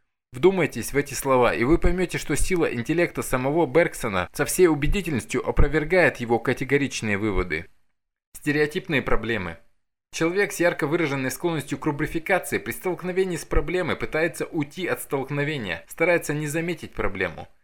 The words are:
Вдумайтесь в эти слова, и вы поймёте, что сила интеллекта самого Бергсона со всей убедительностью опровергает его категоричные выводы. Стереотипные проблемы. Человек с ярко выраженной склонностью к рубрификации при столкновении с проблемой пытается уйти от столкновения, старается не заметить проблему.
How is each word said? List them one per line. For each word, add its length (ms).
Вдумайтесь 640
в 40
эти 180
слова, 400
и 80
вы 160
поймёте, 400
что 160
сила 360
интеллекта 520
самого 420
Бергсона 680
со 140
всей 220
убедительностью 760
опровергает 760
его 200
категоричные 800
выводы. 480
Стереотипные 640
проблемы. 560
Человек 380
с 80
ярко 260
выраженной 460
склонностью 480
к 80
рубрификации 720
при 140
столкновении 640
с 80
проблемой 500
пытается 500
уйти 400
от 160
столкновения, 880
старается 480
не 100
заметить 480
проблему. 540